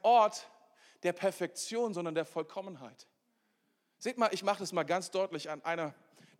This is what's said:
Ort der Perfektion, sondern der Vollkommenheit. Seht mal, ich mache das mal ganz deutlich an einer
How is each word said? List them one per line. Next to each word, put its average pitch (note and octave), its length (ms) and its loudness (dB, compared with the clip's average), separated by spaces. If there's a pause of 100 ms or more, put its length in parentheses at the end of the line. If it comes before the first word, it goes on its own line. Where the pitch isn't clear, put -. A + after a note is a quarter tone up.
Ort G#3+ 480 6 (520)
der F3 120 2
Perfektion, G3 800 -2
sondern E3 200 -4
der D#3 120 0
Vollkommenheit. D#3 800 -10 (920)
Seht B3 200 -6
mal, A3+ 140 4
ich F#3 100 -4
mache G3 160 0
das G3+ 140 -8
mal E3 120 0
ganz E3+ 260 -2
deutlich E3+ 380 -4
an D3+ 160 -8
einer E3 300 -4 (460)